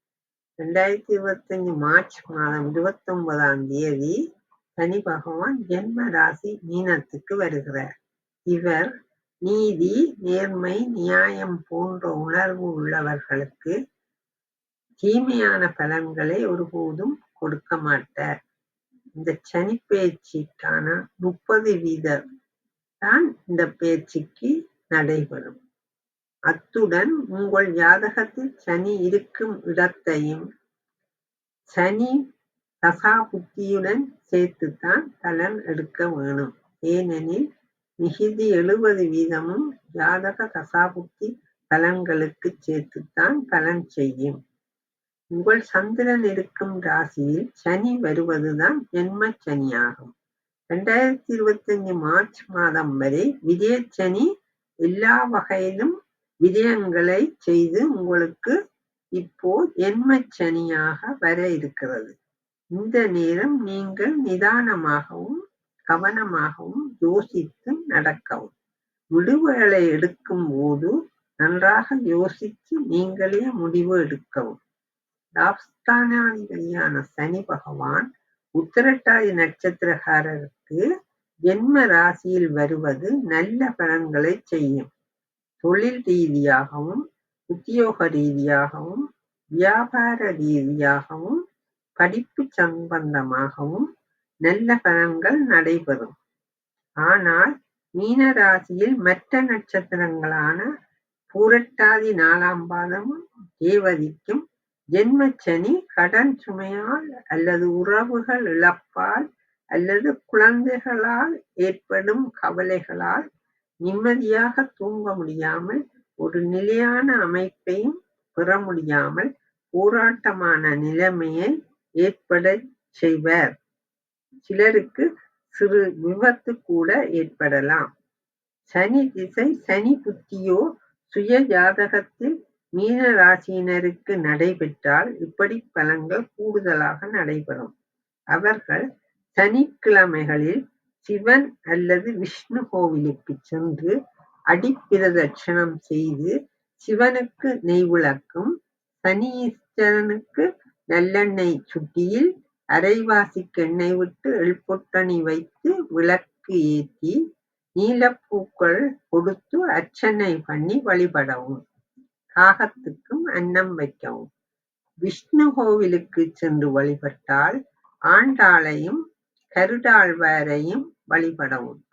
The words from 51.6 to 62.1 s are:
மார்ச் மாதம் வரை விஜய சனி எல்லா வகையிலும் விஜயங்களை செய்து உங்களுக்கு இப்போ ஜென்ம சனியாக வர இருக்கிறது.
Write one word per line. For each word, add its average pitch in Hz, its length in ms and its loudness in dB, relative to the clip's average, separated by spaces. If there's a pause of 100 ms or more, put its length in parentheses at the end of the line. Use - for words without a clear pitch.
மார்ச் 165 500 0
மாதம் 160 500 -2
வரை 139 280 0 (160)
விஜய 185 360 2 (140)
சனி 190 340 0 (540)
எல்லா 196 360 2 (120)
வகையிலும் 196 680 -2 (460)
விஜயங்களை 185 800 2 (180)
செய்து 170 480 2
உங்களுக்கு 180 680 0 (560)
இப்போ 180 420 -4 (200)
ஜென்ம 233 480 2 (100)
சனியாக 165 880 -2
வர 170 200 2 (100)
இருக்கிறது. 139 600 -6 (600)